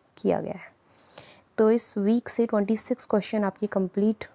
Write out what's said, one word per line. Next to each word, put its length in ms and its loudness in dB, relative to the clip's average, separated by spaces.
किया 240 0
गया 120 -10
है। 240 -18
तो 140 6
इस 260 0
वीक 320 2
से 160 0
ट्वेंटी 320 0
सिक्स 280 -4
क्वेश्चन 380 0
आपके 240 -4
कंप्लीट, 680 -2